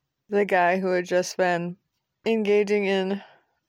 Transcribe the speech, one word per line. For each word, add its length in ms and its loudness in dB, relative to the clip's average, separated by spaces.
the 140 2
guy 340 2
who 100 -2
had 180 0
just 320 -2
been 400 -2
engaging 580 0
in 400 -2